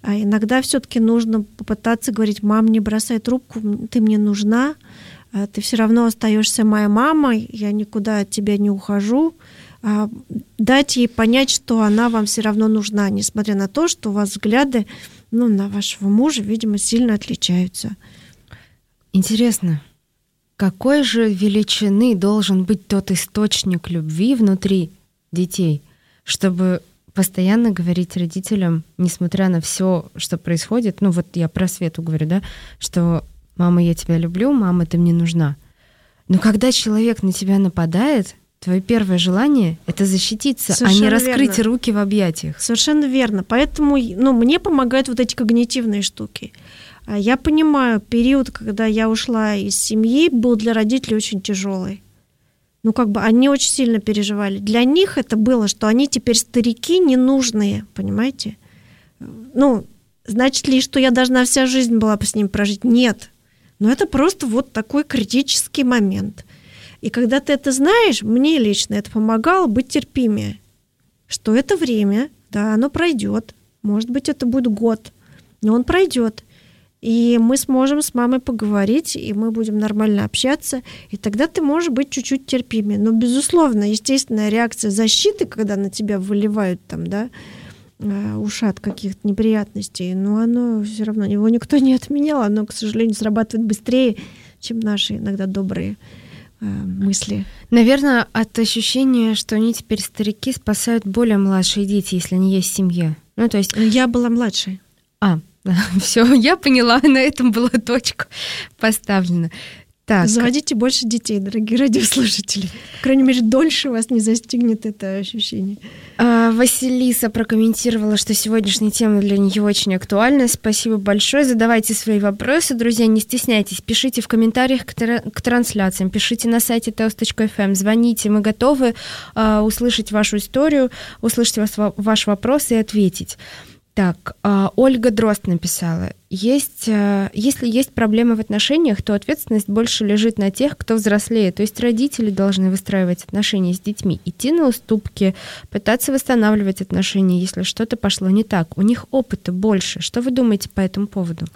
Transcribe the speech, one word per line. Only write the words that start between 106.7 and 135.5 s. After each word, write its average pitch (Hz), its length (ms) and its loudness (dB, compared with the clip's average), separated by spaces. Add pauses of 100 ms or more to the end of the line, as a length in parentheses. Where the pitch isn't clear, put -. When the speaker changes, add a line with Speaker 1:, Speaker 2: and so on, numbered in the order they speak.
Speaker 2:
на 269 180 6
этом 254 320 2
была 233 180 0
точка - 580 -2 (520)
поставлена. 180 720 0 (560)
Так. 208 220 2
Speaker 1:
Заводите 240 480 0
больше 254 300 0
детей, 220 340 -2
дорогие 214 400 -2
радиослушатели. 214 840 0 (320)
По - 60 -12
крайней 269 200 4
мере, 254 180 2
дольше 269 480 2
вас 226 200 -4
не 240 100 2
застигнет 226 640 0
это 196 320 -8
ощущение. 202 600 -6 (400)
Speaker 2:
А, 233 340 4
Василиса 247 800 2
прокомментировала, 220 880 0
что 214 160 -2
сегодняшняя 214 580 0
тема 214 300 2
для 202 160 2
нее 196 260 2
очень 202 320 0
актуальна. 233 540 2
Спасибо 220 480 -2
большое. 202 480 2
Задавайте 226 480 2
свои 214 260 0
вопросы, 233 540 0
друзья, 233 320 2
не 220 160 4
стесняйтесь. 214 580 -2
Пишите 240 420 -2
в - 60 -8
комментариях 247 580 2
к - 80 -16
тра-, 233 300 -2 (100)
к - 80 -8
трансляциям, 202 680 0
пишите 226 400 -2
на 233 100 4
сайте 226 320 -2
теос 220 240 -2
точка 220 300 -2
эф 214 140 -4
эм, 196 140 2
звоните. 214 560 2
Мы 208 120 2
готовы, 240 540 2 (380)
а, 214 280 2
услышать 220 500 0
вашу 214 260 0
историю, 269 520 2 (320)
услышать 226 380 0
вас, 208 180 -2
ва-, 208 180 0
ваш 208 320 0
вопрос 240 440 0
и 233 40 2
ответить. 208 640 0 (560)
Так, - 480 -2
а, 196 360 2
Ольга 254 340 4
Дрозд 208 360 0
написала: 175 640 -2 (160)